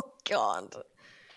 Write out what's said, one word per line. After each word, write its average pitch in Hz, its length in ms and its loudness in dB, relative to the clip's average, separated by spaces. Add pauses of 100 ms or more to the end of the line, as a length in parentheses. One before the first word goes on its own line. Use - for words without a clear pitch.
Oh, - 80 -18 (160)
God. 101 480 0 (600)